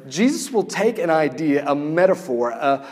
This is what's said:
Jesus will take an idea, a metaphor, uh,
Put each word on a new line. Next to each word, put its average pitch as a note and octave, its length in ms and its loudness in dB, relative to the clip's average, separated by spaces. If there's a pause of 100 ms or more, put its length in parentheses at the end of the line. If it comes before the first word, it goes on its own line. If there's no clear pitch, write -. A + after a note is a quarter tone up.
Jesus G3+ 440 0
will G#3+ 120 2
take G#3+ 340 -2
an E3+ 140 0
idea, D3 560 2
a C#3+ 80 0
metaphor, D3 760 0
uh, C#3 400 0